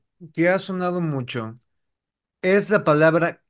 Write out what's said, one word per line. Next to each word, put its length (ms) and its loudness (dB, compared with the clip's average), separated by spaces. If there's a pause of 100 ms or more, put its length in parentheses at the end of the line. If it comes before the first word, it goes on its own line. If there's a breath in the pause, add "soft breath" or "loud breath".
(340)
que 160 2
ha 100 2
sonado 420 -4
mucho 580 -6 (840)
es 300 2
la 120 2
palabra 680 2